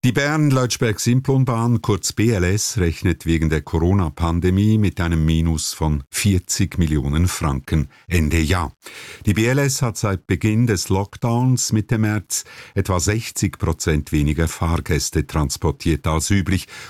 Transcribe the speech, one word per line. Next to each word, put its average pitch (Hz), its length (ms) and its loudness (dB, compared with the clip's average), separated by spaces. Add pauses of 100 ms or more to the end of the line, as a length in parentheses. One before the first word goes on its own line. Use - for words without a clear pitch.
Die 127 60 4
Bern-Lötschberg-Simplonbahn, 131 1700 2
kurz - 300 -2
B 113 200 2
L 92 120 2
S, 95 340 0
rechnet 90 480 0
wegen 80 240 2
der 76 120 0
Corona-Pandemie 90 1160 0
mit 98 220 0
einem 82 240 0
Minus 80 480 0
von 76 400 -2
vierzig - 680 -2
Millionen 78 520 0
Franken 71 580 -2 (220)
Ende 80 320 0
Jahr. 80 320 -2 (520)
Die 104 80 2
B 110 120 2
L 131 140 2
S 139 220 0
hat 117 140 -2
seit 98 320 -4
Beginn 110 400 2
des 101 220 0
Lockdowns 120 840 0
Mitte 110 280 0
März 107 440 -2 (320)
etwa 95 240 0
sechzig 104 580 -2
Prozent 80 540 -2
weniger 76 380 2
Fahrgäste 80 760 -2
transportiert 76 800 -2
als 78 240 -2
üblich 98 380 0 (220)